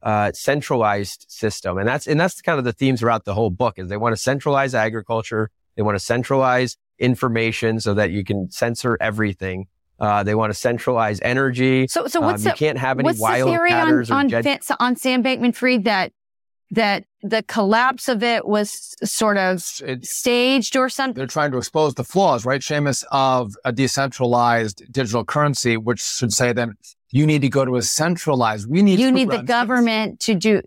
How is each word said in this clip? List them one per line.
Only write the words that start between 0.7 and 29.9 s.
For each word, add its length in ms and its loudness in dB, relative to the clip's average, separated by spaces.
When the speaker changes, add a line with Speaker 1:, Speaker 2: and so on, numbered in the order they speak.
Speaker 1:
system. 520 -4
And 80 0
that's, 180 -2
and 140 0
that's 200 -2
kind 200 -2
of 60 -2
the 80 -2
theme 240 0
throughout 280 0
the 80 -4
whole 160 0
book, 300 -2
is 80 -10
they 100 -6
wanna 200 0
centralize 580 0
agriculture. 760 -2
They 60 -2
wanna 160 0
centralize 800 0
information 800 0
so 160 0
that 160 2
you 120 -2
can 280 -4
censor 500 -2
everything. 640 -2
Uh, 220 2
they 140 0
wanna 180 0
centralize 680 0
energy. 680 2
Speaker 2:
So, 180 -2
so 160 -2
what's 220 0
Speaker 1:
Um, 60 2
you 20 4
Speaker 2:
the, 60 -4
Speaker 1:
can't 200 0
have 220 -2
any 60 2
Speaker 2:
what's 140 0
the 240 2
theory 280 2
on, 160 2
Speaker 1:
wildcatters 240 2
or 20 2
Speaker 2:
on 160 2
Speaker 1:
jet- 140 2
Speaker 2:
Fin-, 360 -2
on 180 0
Sam 260 0
Bankman-Fried 640 0
that, 260 0
that 300 0
the 220 -2
collapse 640 0
of 160 0
it 240 0
was 560 -2
sort 340 0
of 200 2
Speaker 3:
It's 260 -8
Speaker 2:
staged 680 0
or 100 2
something? 280 -4
Speaker 3:
They're 120 -4
trying 240 -2
to 60 -2
expose 380 0
the 100 -4
flaws, 400 2
right, 160 0
Seamus, 500 -2
of 420 2
a 80 -2
decentralized 1160 0
digital 360 -2
currency, 500 0
which 260 -2
should 300 -4
say 220 0
then 220 -4
you 160 4
need 140 2
to 80 2
go 160 2
to 100 0
a 60 0
centralized, 880 0
we 100 4
need 180 6
Speaker 2:
You 80 4
Speaker 3:
to 40 4
Speaker 2:
need 180 2
the 60 0
Speaker 3:
run 100 -6
this. 80 0
Speaker 2:
government 680 0